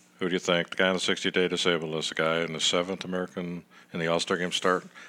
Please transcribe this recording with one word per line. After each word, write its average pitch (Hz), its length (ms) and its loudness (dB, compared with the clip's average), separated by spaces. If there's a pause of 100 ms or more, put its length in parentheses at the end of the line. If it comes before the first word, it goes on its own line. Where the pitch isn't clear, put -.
(200)
who 95 80 0
do 85 60 0
you 92 60 2
think? 87 320 2
The - 40 -12
guy 92 140 4
on 95 60 2
the 87 40 0
sixty-day 92 480 2
disabled 85 440 2
list, 80 180 -4
the - 60 -10
guy 80 240 2
in 82 120 -2
the 80 80 -6
seventh 90 460 0
American 90 580 -6 (300)
in 90 60 -6
the 82 80 0
All-Star 85 280 2
game 87 160 -2
start. 92 340 0 (240)